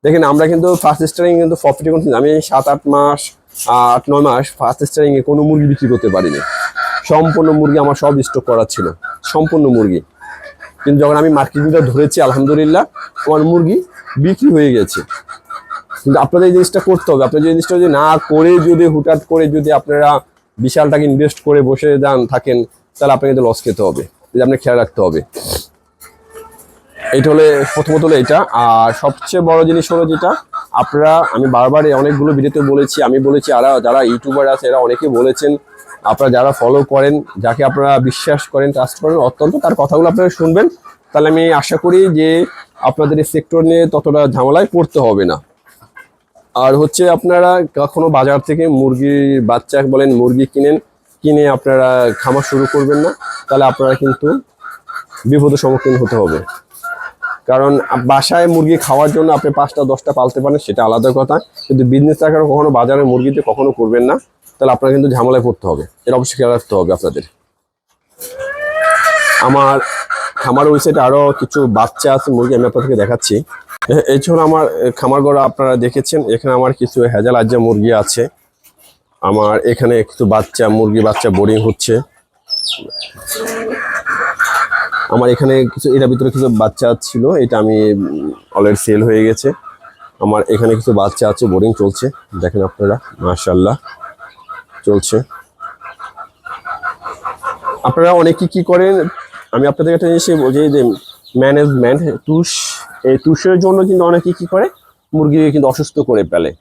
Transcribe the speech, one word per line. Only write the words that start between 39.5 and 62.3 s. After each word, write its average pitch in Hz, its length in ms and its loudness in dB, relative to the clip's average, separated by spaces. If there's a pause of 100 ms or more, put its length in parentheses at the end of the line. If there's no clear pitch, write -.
তার 165 200 -2
কথাগুলো 151 340 2
আপনারা 180 200 0
শুনবেন, 170 380 0 (460)
তাহলে 151 160 2
আমি 165 240 2
আশা 151 240 -2
করি 180 380 2
যে 160 300 2 (300)
আপনাদের 151 420 0
এই 156 60 0
সেক্টর 160 380 -2
নিয়ে 165 260 4
ততটা 147 400 0
ঝামেলায় 139 460 2
পড়তে 165 260 0
হবে 104 260 2
না। 73 160 -4 (1120)
আর 131 220 2
হচ্ছে 156 340 2
আপনারা 180 520 2 (140)
কখনো 151 340 -2
বাজার 139 300 2
থেকে 160 280 -2
মুরগির 139 760 0
বাচ্চা 120 400 0
বলেন, 135 340 2
মুরগি 123 300 2
কিনেন, 143 320 0 (460)
কিনে 147 240 2
আপনারা 127 720 2
খামার 131 220 0
শুরু 139 320 -2
করবেন 143 240 0
না, 156 160 0 (360)
তাহলে 139 160 2
আপনারা 131 300 0
কিন্তু 143 440 -2 (840)
বিপদের 143 320 2
সম্মুখীন 131 400 0
হতে 120 180 -2
হবে। 82 240 0 (1080)
কারণ 135 320 2 (260)
বাসায় 139 420 2
মুরগি 165 300 2
খাওয়ার 147 340 0
জন্য 160 200 2
আপনি 147 200 0
পাঁচটা 143 320 -2
দশটা 135 280 -2
পালতে 127 300 -2
পারেন, 143 160 0
সেটা 113 280 -2
আলাদা 113 300 0
কথা, 139 240 0 (280)
কিন্তু 131 180 2
বিজনেস 143 380 2
আকারে 156 200 2